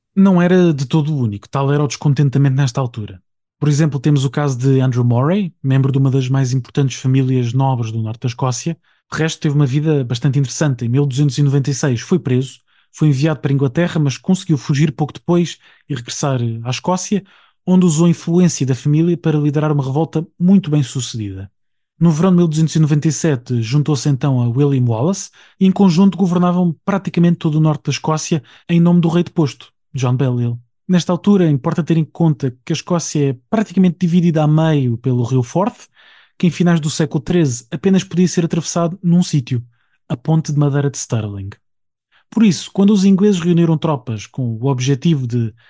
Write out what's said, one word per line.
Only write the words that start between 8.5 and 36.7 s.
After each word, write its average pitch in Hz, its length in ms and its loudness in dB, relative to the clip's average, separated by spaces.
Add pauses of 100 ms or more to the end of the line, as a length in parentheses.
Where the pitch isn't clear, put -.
De - 60 -8
resto, 156 220 -4
teve 147 160 -2
uma 147 100 4
vida 147 380 0
bastante 123 340 -2
interessante. 135 480 -2
Em 113 40 -2
mil 135 160 2
duzentos 139 320 0
e 147 60 2
noventa 139 280 0
e - 20 -2
seis 127 280 -2
foi 185 180 0
preso, 127 400 -4 (320)
foi - 160 0
enviado 147 320 0
para 143 120 -2
a - 20 0
Inglaterra, 143 460 -2
mas 143 180 -2
conseguiu 185 400 -2
fugir 151 340 -2
pouco 147 220 -6
depois 175 440 -2 (300)
e 143 80 -6
regressar 127 440 -4 (240)
à 120 60 -8
Escócia, 185 540 -4 (420)
onde 185 200 4
usou 165 200 2
a 175 40 4
influência 170 560 0
da 131 100 0
família 156 400 0
para 156 240 -2
liderar 147 320 0
uma 143 120 0
revolta 156 440 -4 (120)
muito 180 300 4
bem 147 140 2
sucedida. 104 680 -8 (500)
No 170 120 4
verão 175 200 2
de 180 60 4
mil 175 100 4
duzentos 156 280 0
e 165 40 2
noventa 151 280 2
e 160 40 0
sete, 127 500 -2
juntou-se 139 480 0
então 131 320 0
a 120 80 0
William 135 380 2
Wallace 123 420 -2 (300)
e 190 60 4
em 190 60 4
conjunto 190 460 4
governavam 175 640 0
praticamente 175 540 0
todo 156 180 -2
o 156 60 2
norte 156 240 0
da 147 60 -2
Escócia 156 520 -4 (260)
em 170 100 2
nome 175 200 4
do 165 80 2
rei 170 160 0
deposto, - 480 -4 (240)
John 127 200 0
Balliol. 120 440 -2 (280)
Nesta 180 240 0
altura, 185 380 2
importa 156 340 -2
ter 160 140 0
em 160 80 0
conta 139 500 -2 (100)
que - 60 -6
a 160 40 -4
Escócia 147 560 -2
é 123 60 -8 (120)
praticamente 190 500 0
dividida 170 440 2
a 151 40 2
meio 151 500 2
pelo 123 260 -2
rio 127 200 0
Forth, 190 440 -4 (520)
que 185 80 2
em - 40 0
finais 170 280 2